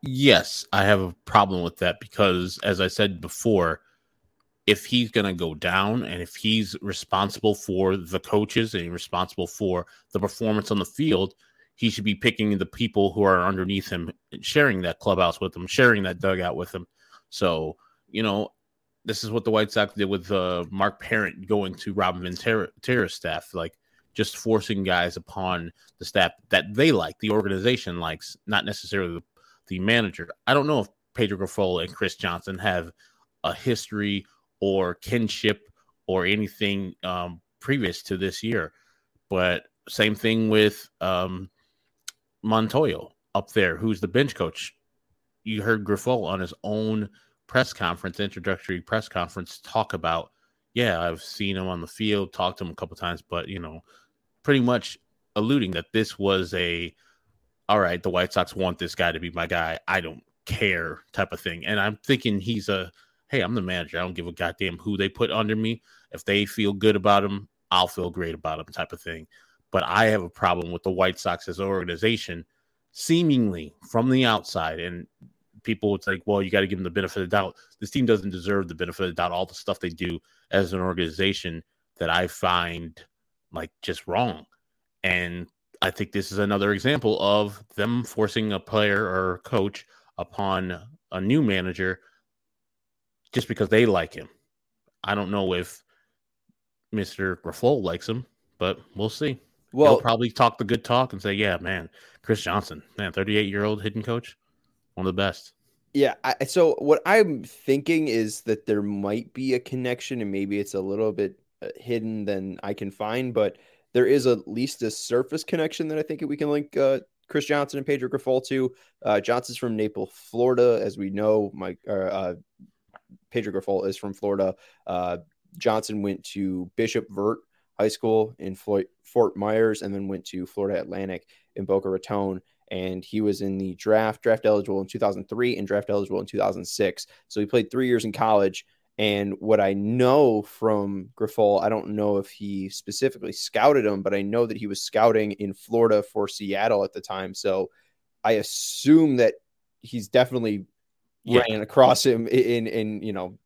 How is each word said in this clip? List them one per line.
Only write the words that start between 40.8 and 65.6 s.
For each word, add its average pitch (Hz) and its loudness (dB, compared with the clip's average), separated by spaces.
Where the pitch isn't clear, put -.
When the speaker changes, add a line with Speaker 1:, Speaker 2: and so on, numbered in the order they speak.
Speaker 1:
um, 92 -4
Montoyo 110 0
up - -16
there, 90 2
who's 101 -2
the 98 -4
bench 127 0
coach. - -6
You 107 -4
heard 107 0
Grifol 104 0
on 92 -2
his 92 -6
own 107 -2
press 127 0
conference, 87 -6
introductory 95 -6
press - -4
conference, 90 -8
talk - -4
about, 82 -4
"Yeah, 107 0
I've 85 -2
seen 98 -6
him 92 -4
on 90 -6
the 82 -12
field, 104 -2
talked 90 -4
to 98 -8
him 82 -10
a - -14
couple 92 -10
times," 87 -6
but, - -8
you 95 -10
know, 80 -14
pretty 139 4
much 120 0
alluding 110 0
that 87 -6
this 110 0
was 95 2
a, 87 -2
"All 110 4
right, 90 2
the 98 -4
White 90 0
Sox 90 0
want 90 -2
this - -6
guy 87 2
to 80 -6
be 85 -8
my 85 -4
guy, 82 -2
I 95 0
don't 80 -12
care" 85 -2
type 98 -2
of 90 -12
thing. 85 -8
And 104 -2
I'm 104 -2
thinking 120 0
he's 107 -6
a, 92 -2
"Hey, 139 -2
I'm 101 -2
the 107 -2
manager. 87 -6
I - -4
don't 90 -6
give 85 -10
a 87 -12
goddamn 87 -6
who 104 -6
they 98 0
put - -2
under 107 0
me. 110 -4